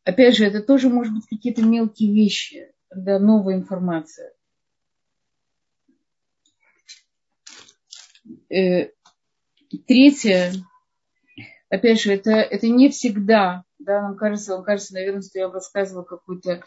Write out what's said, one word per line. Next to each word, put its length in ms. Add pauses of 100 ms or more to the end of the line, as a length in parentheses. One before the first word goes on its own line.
опять 320
же, 80
это 180
тоже 280
может 240
быть 120
какие-то 360
мелкие 520
вещи, 580 (220)
да, 240
новая 380
информация. 760 (4000)
Э, 420 (960)
третье, 640 (1200)
опять 300
же, 120
это, 200
это 360
не 220
всегда, 720 (140)
да, 240
нам 140
кажется, 380
вам 100
кажется, 300
наверное, 280
что 160
я 80
вам 80
рассказывала 500
какую-то, 640